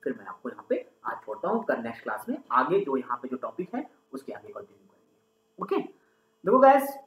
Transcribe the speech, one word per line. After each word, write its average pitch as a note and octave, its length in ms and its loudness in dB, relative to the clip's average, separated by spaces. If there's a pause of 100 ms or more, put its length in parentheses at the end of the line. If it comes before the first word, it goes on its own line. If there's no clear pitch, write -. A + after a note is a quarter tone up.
फिर C3 100 -4
मैं - 120 -14
आपको - 240 -12
यहाँ - 200 -18
पे - 200 -4 (160)
आज A#2 200 -6
छोड़ता - 240 -6
हूँ। A3 140 -2
कल - 160 -2
नेक्स्ट - 240 -10
क्लास - 260 -8
में D4 80 -4 (140)
आगे C3+ 280 2
जो C3+ 180 -2
यहाँ B2 200 -6
पे B2+ 100 -12
जो B2+ 100 -8
टॉपिक F3 380 -8
है, D4 140 -8 (240)
उसके - 200 -12
आगे - 140 -16
कंटिन्यू - 400 -18
करेंगे। - 760 -18
ओके, - 260 -2 (560)
देखो A3 140 8
गाइस C4+ 480 8